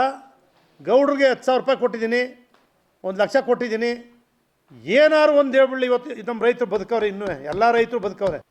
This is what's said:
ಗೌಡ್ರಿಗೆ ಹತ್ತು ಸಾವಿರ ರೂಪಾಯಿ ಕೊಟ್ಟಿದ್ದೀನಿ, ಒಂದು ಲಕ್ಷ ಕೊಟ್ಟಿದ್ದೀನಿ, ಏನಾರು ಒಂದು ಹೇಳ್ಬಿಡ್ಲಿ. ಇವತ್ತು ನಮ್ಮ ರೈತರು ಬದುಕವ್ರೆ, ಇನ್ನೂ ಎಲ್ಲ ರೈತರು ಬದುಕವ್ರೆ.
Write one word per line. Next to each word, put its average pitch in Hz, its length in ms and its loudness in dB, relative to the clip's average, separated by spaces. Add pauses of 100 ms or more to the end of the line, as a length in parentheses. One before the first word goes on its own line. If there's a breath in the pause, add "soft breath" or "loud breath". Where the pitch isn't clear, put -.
(840)
ಗೌಡ್ರಿಗೆ 277 440 2
ಹತ್ತು 240 160 -4
ಸಾವಿರ 254 160 2
ರೂಪಾಯಿ 262 160 0
ಕೊಟ್ಟಿದ್ದೀನಿ, 240 720 -4 (540)
ಒಂದು 190 180 -4
ಲಕ್ಷ 202 140 0 (100)
ಕೊಟ್ಟಿದ್ದೀನಿ, 240 680 -4 (680)
ಏನಾರು 302 480 4
ಒಂದು 277 260 2
ಹೇಳ್ಬಿಡ್ಲಿ. 262 280 2
ಇವತ್ತು 247 420 -4
ನಮ್ಮ 233 160 -4
ರೈತರು 240 220 0
ಬದುಕವ್ರೆ, 208 420 -2
ಇನ್ನೂ 196 180 -8
ಎಲ್ಲ 170 460 -2
ರೈತರು 233 280 0
ಬದುಕವ್ರೆ. 190 400 -6 (120)